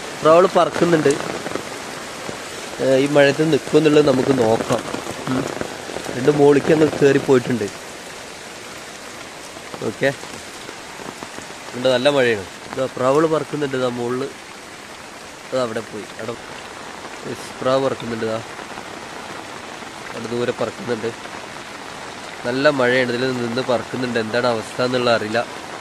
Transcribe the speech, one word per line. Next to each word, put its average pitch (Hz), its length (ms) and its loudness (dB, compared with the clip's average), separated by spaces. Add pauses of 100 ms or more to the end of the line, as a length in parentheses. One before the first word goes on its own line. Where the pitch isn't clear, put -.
(200)
പ്രാവള് 170 380 8
പറക്കുന്നുണ്ട്. 156 540 4 (1700)
ഏ, - 20 2 (180)
ഈ - 20 4 (100)
മഴയത്ത് 143 380 8
നിൽക്കുമെന്നുള്ളത് 151 560 6
നമുക്ക് 131 320 4
നോക്കാം. 113 400 4 (480)
ഉം. 262 140 0 (720)
രണ്ട് 135 240 4
മോളിക്ക് 143 360 6
അങ്ങ് 156 120 6 (120)
കയറി 135 280 6
പോയിട്ടുണ്ട്. 123 400 4 (2250)
ഓക്കെ, 135 220 0 (1700)
ഉണ്ട്, 127 200 2
നല്ല 131 120 4 (100)
മഴയാണ്. 113 280 4 (280)
ഇതാ 131 120 0 (120)
പ്രാവള് 139 360 6
പറക്കുന്നുണ്ട്. 143 460 -2
ഇതാ 127 180 2
മുകളിൽ, 123 240 -2 (1300)
അത് 131 180 -2
അവിടെ 110 240 -4
പോയി. 101 160 -10 (140)
അവിടെ, 113 160 -6 (920)
Yes, - 180 -10 (140)
bravo 131 240 2
പറക്കുന്നുണ്ട്. 117 420 -2
ഇതാ 110 100 -2 (1700)
അവിടെ 113 220 -8
ദൂരെ 120 260 0
പറക്കുന്നുണ്ട്. 113 500 -4 (1400)
നല്ല 135 220 2 (120)
മഴയാണ്. 123 320 4
ഇതിൽ 120 100 -2 (220)
നിന്ന് 117 260 -2
പറക്കുന്നുണ്ട്. 120 540 -2
എന്താണ് 120 280 2
അവസ്ഥ 110 260 -4 (100)
എന്നുള്ള 123 280 2
അറിയില്ല. 107 240 0 (400)